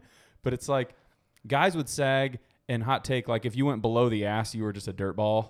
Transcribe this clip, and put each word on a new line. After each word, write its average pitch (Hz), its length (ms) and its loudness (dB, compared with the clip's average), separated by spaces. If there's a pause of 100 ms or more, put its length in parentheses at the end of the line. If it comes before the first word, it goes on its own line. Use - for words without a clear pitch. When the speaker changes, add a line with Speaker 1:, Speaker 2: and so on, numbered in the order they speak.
Speaker 1:
<laughs> - 40 -20 (340)
Speaker 2:
But 127 100 0
it's 123 160 -8
like, 131 240 0 (540)
guys 165 280 2
would 147 140 -2
sag, 135 480 0 (320)
and 117 140 0
hot 131 200 0
take, 127 240 -2
like, 117 180 0
if 110 100 -4
you 135 100 2
went 131 160 0
below 117 280 4
the 104 160 0
ass, 110 280 -2
you 110 100 -4
were 107 100 -2
just 101 140 -8
a 98 60 -8
dirtball. 107 560 0